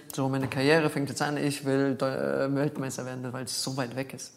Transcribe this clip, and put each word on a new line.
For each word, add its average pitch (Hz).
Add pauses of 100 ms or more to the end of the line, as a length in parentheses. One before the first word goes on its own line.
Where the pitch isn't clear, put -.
(160)
so 135
meine 135
Karriere 151
fängt 143
jetzt 139
an, 147
ich 143
will 139
Deu-, 135
äh, 139
Weltmeister 135
werden, 127
weil 131
es -
so 135
weit 123
weg 131
ist. -